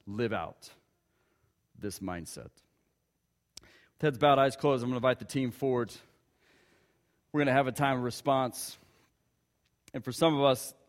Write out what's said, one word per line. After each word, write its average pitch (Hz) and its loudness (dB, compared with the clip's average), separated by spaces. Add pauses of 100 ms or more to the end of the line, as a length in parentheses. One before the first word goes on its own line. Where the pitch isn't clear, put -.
live 107 -4
out - -10 (1080)
this 101 -10
mindset. 87 -10 (1120)
With - -16
heads 143 0
bowed, 143 6
eyes 135 4
closed, 135 0
I'm 123 -2
gonna 127 -2
invite 123 2
the - -14
team 131 -4
forward. 123 -2 (1400)
We're 147 0
gonna 139 4
have 135 4
a 127 -4
time 139 0
of 123 -4
response. 131 -2 (1160)
And 123 -8
for 131 -6
some 160 2
of 139 2
us, 131 2 (140)